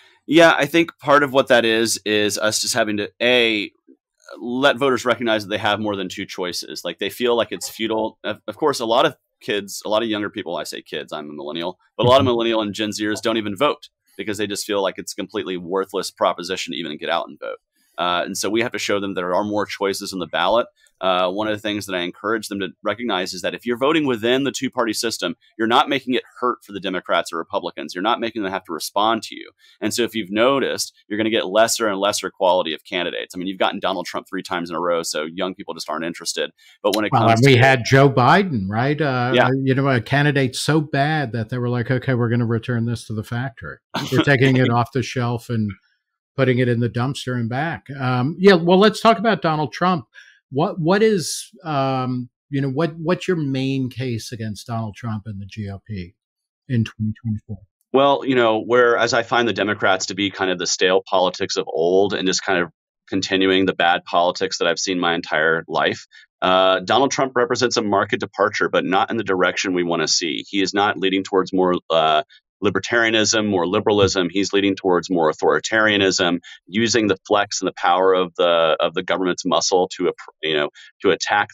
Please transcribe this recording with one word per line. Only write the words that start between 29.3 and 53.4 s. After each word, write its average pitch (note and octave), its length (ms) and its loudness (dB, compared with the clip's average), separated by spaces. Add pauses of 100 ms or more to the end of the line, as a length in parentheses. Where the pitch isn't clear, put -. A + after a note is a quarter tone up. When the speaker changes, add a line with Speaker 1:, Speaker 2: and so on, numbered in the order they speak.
Speaker 1:
you. - 160 -18 (300)
And G2+ 120 -4
so A#2+ 100 0
if G#2+ 100 -4
you've G2+ 180 -6
noticed, A2+ 640 0 (140)
you're G#2 100 -6
gonna G#2+ 140 0
get F#2+ 160 0
lesser A2 400 2
and F#2+ 120 -2
lesser G2+ 300 0
quality F2+ 440 0
of C#2+ 100 -12
candidates. E2+ 520 -6
I F2+ 40 -12
mean, F2 80 -6
you've F#2+ 120 -8
gotten A2 200 0
Donald F2+ 260 -4
Trump - 240 -10
three F#2 140 -8
times F2 260 -6
in E2+ 60 -8
a D#2+ 40 -4
row, E2+ 220 -2
so D#2+ 240 -6
young F#2 300 -6
people E2 180 -14
just D#2+ 160 -14
aren't D#2 160 -6
interested. E2 460 -6 (320)
But G2+ 120 2
when G#2+ 80 0
it G#2 80 -2
Speaker 2:
Well, A2+ 160 4
Speaker 1:
comes A2+ 140 4
Speaker 2:
and C3+ 40 6
we C3+ 100 8
Speaker 1:
to A#2 60 6
Speaker 2:
had C3+ 220 6
Joe C3+ 260 6
Biden, C3 600 2
right? C3+ 320 -2
Uh, B2+ 320 0
Speaker 1:
Yeah. B2 160 6 (140)
Speaker 2:
you C3 100 2
know, C3+ 160 2
a B2 120 4
candidate C#3 540 2
so D#3 260 0
bad D3 520 0
that A2+ 160 -4
they B2+ 80 -4
were B2 120 -2
like, A#2+ 200 -2
"Okay, B2+ 240 0
we're A#2 160 2
gonna A#2+ 160 2
return A2+ 400 -2
this A#2 220 -6
to A2 60 -10
the G#2+ 100 -6
factory. A#2+ 540 -10 (340)
We're C3 120 2
taking C3+ 340 4
it B2 120 4
Speaker 1:
<laughs> - 20 2
Speaker 2:
off A#2+ 220 0
the C3 80 -2
shelf A#2+ 480 -4
and A2 220 -2 (640)
putting B2+ 220 2
it B2 100 2
in A#2 100 0
the A#2+ 100 0
dumpster B2 500 -6
and A2+ 100 -4
back." C#3 380 -6 (120)
Um, B2+ 380 0
yeah, F#3+ 160 8
well, F3 240 4
let's G#3 240 4
talk A3+ 160 6
about G#3 240 0
Donald D#3 320 0
Trump. F3 320 0 (480)
What, F3+ 280 -2
what F#3+ 200 4
is, G#3 480 0 (140)
um, C3 640 -2 (200)
you C#3 100 -2
know, C#3 100 0
what, D#3 280 -2
what's F3+ 280 -2
your F#3 120 0
main C3+ 520 -2